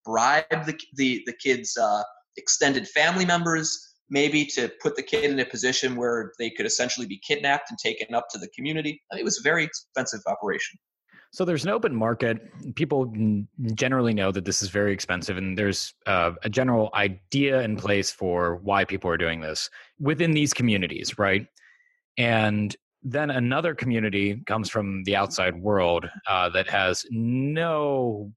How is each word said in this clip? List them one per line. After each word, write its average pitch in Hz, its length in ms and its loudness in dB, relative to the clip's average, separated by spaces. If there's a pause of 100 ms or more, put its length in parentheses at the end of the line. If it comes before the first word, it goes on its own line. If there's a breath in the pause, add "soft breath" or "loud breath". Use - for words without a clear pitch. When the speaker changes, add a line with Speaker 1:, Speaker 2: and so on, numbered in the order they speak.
Speaker 1:
bribe 123 440 4
the, 156 300 -2 (160)
the, 131 300 2
the 120 80 -8
kid's, 123 440 0
uh, 104 260 2 (340)
extended 135 500 0
family 175 380 2
members, 170 680 0 (160)
maybe 147 360 4
to 123 240 -2 (120)
put 147 140 -2
the 139 60 -6
kid 147 300 0
in 139 80 0
a 123 60 2
position 127 500 0
where 117 440 -2
they 113 100 -2
could 110 160 -4
essentially 123 420 -2
be 98 180 -10
kidnapped 143 440 0
and 226 100 -12
taken 110 340 -4
up 117 160 -2
to - 80 -12
the 95 120 -12
community. 151 520 -6 (100)
I - 40 -10
mean, 196 60 -8
it - 20 -6
was - 160 -2
a 120 40 -18
very 160 200 2
expensive 123 640 -6
operation. 90 500 -4 (540 soft breath)
Speaker 2:
So - 140 -2
there's 160 180 0
an 180 80 0
open 214 240 0
market. 113 800 -2
People 135 400 0
n-, 107 320 2 (260)
generally 123 400 2
know 98 180 2
that 90 140 -4
this 95 160 -2
is 101 80 -4
very 101 240 2
expensive, 90 440 -4
and 95 200 -4
there's, 101 360 0 (120)
uh, 87 280 2 (100)
a 117 60 -2
general 117 440 2
idea 127 680 0
in 107 140 -2
place 101 360 0
for 87 460 0
why 98 260 2
people 92 260 -2
are 82 80 2
doing 82 220 0
this 78 300 -6 (300 loud breath)
within 156 320 2
these 147 220 4
communities, 104 640 0
right? 101 300 2 (680 soft breath)
And 107 580 2 (300)
then 143 260 -2
another 135 440 0
community 107 720 0
comes 104 240 -2
from 98 340 -2
the 98 120 2
outside 92 400 0
world, 87 540 2 (180)
uh, 92 220 2
that 92 200 0
has 95 400 0
no 131 1300 -2